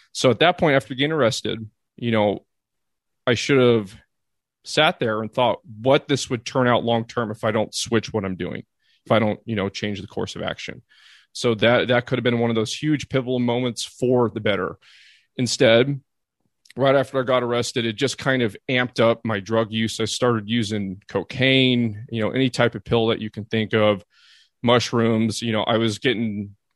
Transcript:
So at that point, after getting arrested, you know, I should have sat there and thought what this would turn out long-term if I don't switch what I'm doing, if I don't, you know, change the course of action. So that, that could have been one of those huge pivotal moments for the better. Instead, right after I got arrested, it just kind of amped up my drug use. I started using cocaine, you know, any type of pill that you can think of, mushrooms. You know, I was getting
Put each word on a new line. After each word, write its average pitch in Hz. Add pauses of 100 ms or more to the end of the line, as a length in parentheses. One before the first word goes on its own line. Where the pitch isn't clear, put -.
(120)
So -
at 110
that 175
point, 151
after 139
getting 139
arrested, 113 (280)
you 120
know, 104 (800)
I 123
should 135
have 117 (680)
sat 156
there 110
and 110
thought 120 (220)
what 143
this 139
would 120
turn 127
out 117
long-term 117
if -
I 110
don't 107
switch -
what 107
I'm 95
doing, 87 (420)
if -
I 113
don't, 107
you 113
know, 98
change 104
the 95
course -
of 87
action. - (500)
So 120
that, 113
that 123
could 131
have 120
been 120
one 117
of 113
those 110
huge 151
pivotal 127
moments 120
for 123
the 107
better. 95 (580)
Instead, 127 (800)
right 135
after 135
I 127
got 123
arrested, 120
it 113
just 135
kind 131
of 107 (140)
amped 123
up 113
my 107
drug 110
use. 110
I 113
started 110
using 104
cocaine, 123
you 117
know, 104
any 131
type 120
of 101
pill 117
that 113
you 107
can 104
think 107
of, 107 (640)
mushrooms. 117
You 117
know, 107
I 113
was 110
getting 104 (200)